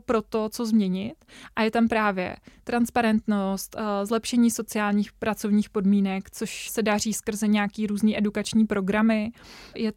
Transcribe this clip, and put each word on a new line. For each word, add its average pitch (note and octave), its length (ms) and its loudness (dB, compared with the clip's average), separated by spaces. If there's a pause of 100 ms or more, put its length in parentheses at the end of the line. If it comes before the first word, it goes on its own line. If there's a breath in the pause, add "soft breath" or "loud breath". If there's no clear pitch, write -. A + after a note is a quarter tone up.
pro A3+ 160 0
to, A3 280 -4
co A#3 160 -6
změnit. G#3 480 0 (420 loud breath)
A A3+ 80 0
je A3 80 2
tam A#3 160 4
právě G3+ 480 0 (280 loud breath)
transparentnost, A3 1160 0
eh, G3+ 260 -2
zlepšení A#3 460 2
sociálních G#3 640 -2
pracovních G#3 560 0
podmínek, G3 640 0
což - 380 -8
se A3+ 140 -2
daří G#3 300 0
skrze G#3+ 340 -4
nějaký G#3 400 0
různý G#3 300 2
edukační G#3+ 480 0
programy. G#3+ 680 0 (440 loud breath)
Je A3 220 -4